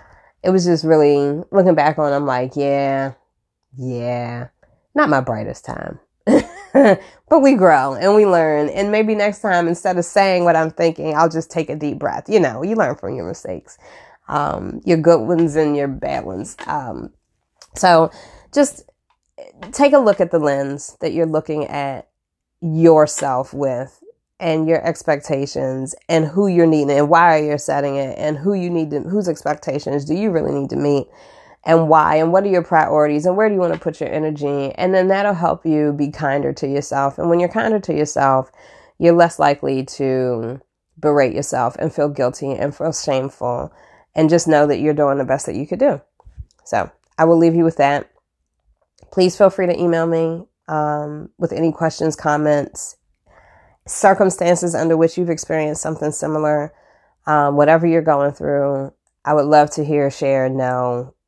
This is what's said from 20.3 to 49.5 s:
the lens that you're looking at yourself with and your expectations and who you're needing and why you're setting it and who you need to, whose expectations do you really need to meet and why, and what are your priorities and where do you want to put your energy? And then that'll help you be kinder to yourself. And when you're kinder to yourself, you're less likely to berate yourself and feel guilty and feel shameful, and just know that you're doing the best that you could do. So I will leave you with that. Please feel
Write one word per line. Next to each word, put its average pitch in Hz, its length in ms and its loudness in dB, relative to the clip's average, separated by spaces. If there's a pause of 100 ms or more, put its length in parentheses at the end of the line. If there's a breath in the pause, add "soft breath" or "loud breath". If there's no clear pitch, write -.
the 170 80 0
lens 143 600 -4
that 165 140 -6
you're 165 120 0
looking 156 400 -4
at 139 420 -8 (520)
yourself 156 920 2
with 135 500 -6 (340)
and 160 300 -2
your 160 180 0
expectations 139 1080 -4 (160)
and 160 160 2
who 185 200 0
you're 175 200 4
needing 147 320 2
and 147 100 4
why 165 300 6
you're 151 180 -2
setting 143 400 -2
it 135 220 -6
and 151 180 -4
who 165 160 -2
you 185 160 -4
need 165 220 -2
to, 147 100 -4
whose 185 280 -4
expectations 147 760 -6
do 151 100 -4
you 208 160 -2
really 151 220 -2
need 139 160 -4
to - 80 -6
meet 143 320 0 (600 soft breath)
and 165 200 4
why, 156 260 4
and 160 180 2
what 196 120 2
are 202 40 -2
your 185 140 2
priorities 151 640 2
and 180 100 0
where 220 120 2
do 208 80 -2
you 190 40 0
want 170 140 0
to 160 60 -8
put - 180 -8
your - 140 -6
energy? 147 640 -4
And 185 180 0
then 185 140 2
that'll 196 260 0
help 170 320 -2
you 151 260 2
be 143 200 -4
kinder 143 400 -2
to 135 160 -8
yourself. 139 500 -4
And 160 100 -2
when 170 120 4
you're 175 80 0
kinder 220 320 -2
to 180 120 -6
yourself, 135 600 0 (460 soft breath)
you're 170 180 6
less 170 240 2
likely 139 440 0
to 127 760 -4 (400)
berate 147 340 2
yourself - 420 -4
and - 160 -6
feel 147 160 -2
guilty 135 440 -4
and 143 200 -4
feel 156 200 -6
shameful, 131 800 -6 (420 soft breath)
and 156 160 2
just 165 160 2
know 151 220 4
that 131 100 0
you're 147 160 0
doing 143 240 0
the 135 60 -2
best 131 220 -2
that - 100 -6
you 135 100 -8
could 180 140 -6
do. 247 200 2 (640)
So - 240 -4 (300)
I 160 60 2
will 165 120 6
leave 165 200 4
you 170 80 4
with 165 140 -2
that. 143 340 -2 (1000)
Please 185 260 0
feel 196 140 6